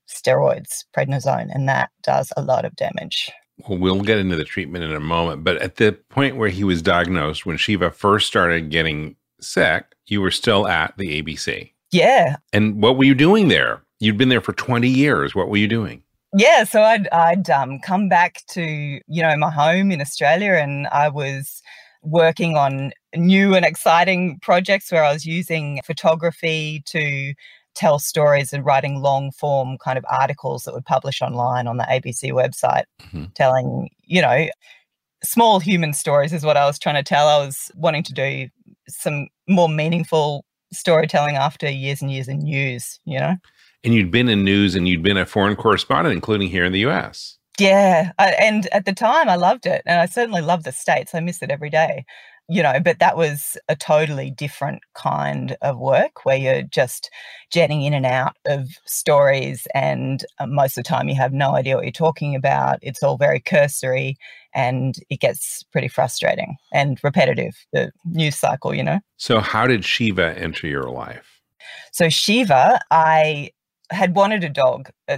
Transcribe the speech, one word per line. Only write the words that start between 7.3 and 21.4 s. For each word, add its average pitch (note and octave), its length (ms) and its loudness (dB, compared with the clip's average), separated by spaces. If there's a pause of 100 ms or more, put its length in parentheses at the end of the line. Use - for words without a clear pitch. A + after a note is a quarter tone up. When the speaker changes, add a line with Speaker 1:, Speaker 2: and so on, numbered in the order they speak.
Speaker 2:
when D#2+ 100 -6
Shiva F2+ 320 0
first G#2 380 0
started E2+ 420 0
getting D#2 460 -4 (240)
sick, - 560 -2 (100)
you G#2 160 -2
were F#2+ 80 2
still G#2 380 0
at E2 300 -2
the F#2+ 160 -6
A D#2 80 -4
B D2+ 140 -8
C. - 380 -10 (180)
Speaker 1:
Yeah. F3 440 4 (180)
Speaker 2:
And G#2+ 300 0
what B2+ 140 4
were C3+ 60 4
you C3+ 120 6
doing F3+ 320 4
there? C2 340 2 (180)
You'd G#2+ 180 0
been B2+ 120 4
there A#2+ 120 4
for G2+ 120 -6
twenty B2 360 0
years. B2+ 460 2
What F#2 140 -2
were G#2 80 0
you G#2 100 2
doing? G#2+ 340 -4 (340)
Speaker 1:
Yeah, B3 280 6
so G#3+ 180 2
I'd, G#3+ 280 4
I'd, E3+ 420 2
um, C#3 300 0
come F#3+ 280 -2
back F3 400 2
to, F3 140 -6
you D3+ 580 -6
know, D#3 160 2
my D3+ 140 0
home E3+ 400 2
in D3+ 100 -2
Australia, E3 520 0
and C#3+ 340 0
I D3 220 2
was C#3 520 -8 (400)